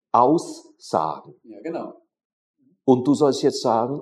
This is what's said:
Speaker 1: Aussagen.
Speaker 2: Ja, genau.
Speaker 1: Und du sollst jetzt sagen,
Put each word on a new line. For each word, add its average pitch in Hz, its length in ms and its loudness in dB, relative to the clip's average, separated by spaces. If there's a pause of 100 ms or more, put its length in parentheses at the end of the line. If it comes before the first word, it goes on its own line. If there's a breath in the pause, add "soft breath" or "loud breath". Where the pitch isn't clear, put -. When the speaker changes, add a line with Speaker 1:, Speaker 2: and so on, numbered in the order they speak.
(120)
Speaker 1:
Aussagen. 92 1300 -2
Speaker 2:
Ja, 104 180 -20
genau. 160 320 -12 (920)
Speaker 1:
Und 127 240 2
du 143 60 4
sollst 135 300 0
jetzt - 180 0
sagen, 123 400 -2